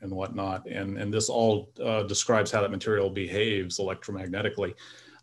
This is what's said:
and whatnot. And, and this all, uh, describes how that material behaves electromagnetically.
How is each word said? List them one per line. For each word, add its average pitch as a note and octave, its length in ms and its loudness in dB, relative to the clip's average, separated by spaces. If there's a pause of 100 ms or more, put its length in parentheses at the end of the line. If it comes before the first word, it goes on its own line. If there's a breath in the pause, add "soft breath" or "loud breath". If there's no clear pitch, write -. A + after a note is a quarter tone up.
and F#2+ 100 -8
whatnot. F#2+ 540 -4
And, G2 320 -6
and G#2 140 -4
this A2 180 0
all, A2+ 400 4 (120)
uh, A2 200 2
describes G2+ 480 2
how A2 100 4
that G2+ 100 2
material G2+ 380 2
behaves F#2+ 680 0
electromagnetically. F#2+ 960 -2 (480 loud breath)